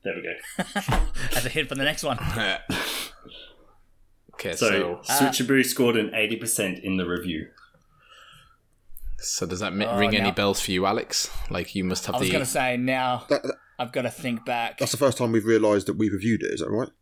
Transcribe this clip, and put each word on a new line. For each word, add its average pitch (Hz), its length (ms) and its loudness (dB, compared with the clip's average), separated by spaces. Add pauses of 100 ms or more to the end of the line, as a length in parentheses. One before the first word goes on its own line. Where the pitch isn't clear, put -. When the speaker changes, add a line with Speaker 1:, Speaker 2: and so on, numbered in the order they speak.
Speaker 1:
There 95 120 -4
we 87 60 -8
go. 87 120 -6 (240)
Speaker 2:
<laughs> - 800 0
As 120 80 0
a 170 40 0
hint 156 200 -2
for 139 60 -6
the 135 80 -2
next 151 200 -2
one. 135 160 0
Speaker 3:
<laughs> 104 400 -2 (1800)
Okay, 95 160 -4
Speaker 1:
So, 113 140 2
Speaker 3:
so 90 320 0 (140)
Speaker 2:
Uh, 143 40 6
Speaker 1:
Switchaboo 135 460 4
scored 120 320 4
an 104 160 0
eighty 110 220 0
percent 104 480 -2
in 95 140 0
the 90 100 0
review. 85 400 -4 (1700)
Speaker 3:
So - 300 -4
does 90 140 -4
that 95 120 -4
mi-, 101 140 0
Speaker 2:
Oh, - 100 0
Speaker 3:
ring 104 180 4
any 104 140 4
Speaker 2:
now - 60 -2
Speaker 3:
bells 101 260 2
for - 80 -4
you, 92 160 2
Alex? - 460 0 (180)
Like, 90 240 -4
you 98 100 -2
must 92 220 -2
have - 80 -4
Speaker 2:
I 127 60 0
was 98 80 2
Speaker 3:
the 92 60 2
Speaker 2:
gonna 131 120 0
say, 127 320 0
now 127 520 0
Speaker 4:
That, 143 120 2
that 135 140 -6 (240)
Speaker 2:
I've 120 120 -4
gotta 123 200 -2
think 120 340 -6
back. 117 320 -2
Speaker 4:
That's 131 140 0
the 120 80 -2
first 139 180 4
time 120 140 2
we've 110 120 4
realised 107 440 6
that 95 100 0
we've 104 160 2
reviewed 104 300 2
it, - 100 -2
is - 60 -6
that - 100 -4
right? 107 200 -2 (120)